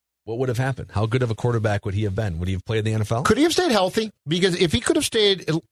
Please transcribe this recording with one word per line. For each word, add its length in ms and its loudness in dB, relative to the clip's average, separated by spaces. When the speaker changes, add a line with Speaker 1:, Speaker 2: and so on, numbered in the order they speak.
Speaker 1:
what 140 -6
would 120 0
have 100 -2
happened? 320 -2
How 160 0
good 160 0
of 80 -2
a 40 -2
quarterback 480 0
would 120 -4
he 80 -2
have 100 -2
been? 240 -4
Would 100 -4
he 60 -2
have 100 -6
played 160 -2
in 60 -2
the 80 0
N 80 0
F 100 -2
L? 120 0
Speaker 2:
Could 140 4
he 60 4
have 100 2
stayed 180 2
healthy? 400 0
Because 280 2
if 160 2
he 80 0
could 160 0
have 80 0
stayed, 460 0